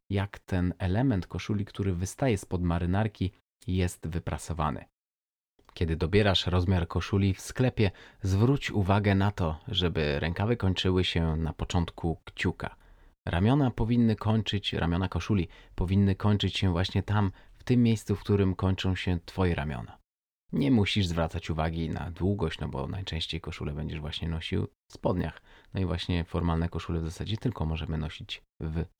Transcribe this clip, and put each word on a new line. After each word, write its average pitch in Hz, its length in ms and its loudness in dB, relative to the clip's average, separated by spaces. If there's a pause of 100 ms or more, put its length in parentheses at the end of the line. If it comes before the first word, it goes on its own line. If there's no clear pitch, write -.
jak 98 300 -4
ten 90 380 0
element 98 500 0
koszuli, 101 380 -4
który 95 280 -4
wystaje 95 440 -2
spod - 240 -4
marynarki, 90 680 0 (360)
jest 92 400 -2
wyprasowany. 78 800 -4 (880)
Kiedy 82 220 0
dobierasz 98 520 2
rozmiar 90 400 2
koszuli 98 460 2
w - 80 -10
sklepie, 117 500 0 (300)
zwróć 107 500 2
uwagę 101 440 4
na 98 160 4
to, 78 360 -4
żeby 80 520 0
rękawy 98 380 0
kończyły 92 460 2
się 82 320 0
na 80 180 -2
początku - 720 -2
kciuka. - 500 -4 (520)
Ramiona 117 440 2
powinny 117 440 2
kończyć, 107 580 -2
ramiona 85 360 0
koszuli 90 380 0 (280)
powinny 95 400 4
kończyć 101 420 2
się 95 140 2
właśnie 92 320 0
tam, 101 280 0 (220)
w - 100 -20
tym 123 200 4
miejscu, 113 320 2
w - 40 -4
którym 98 360 4
kończą 92 400 2
się 87 300 0
twoje 90 300 0
ramiona. 71 420 -6 (560)
Nie 147 180 2
musisz 104 360 4
zwracać 85 420 -2
uwagi 80 400 -2
na 73 220 -6
długość, 85 480 -2
no 76 80 -4
bo 67 200 -6
najczęściej 80 540 -6
koszulę - 320 -6
będziesz 78 260 -6
właśnie 76 300 -6
nosił 92 380 -2 (220)
w - 40 -20
spodniach. - 480 -4 (320)
No 98 60 -4
i 95 60 0
właśnie 85 380 -2
formalne 85 460 0
koszule 85 300 -4
w 82 60 -4
zasadzie 92 320 -6
tylko - 280 -4
możemy 78 320 -4
nosić - 440 -8 (200)
w 80 240 -4 (140)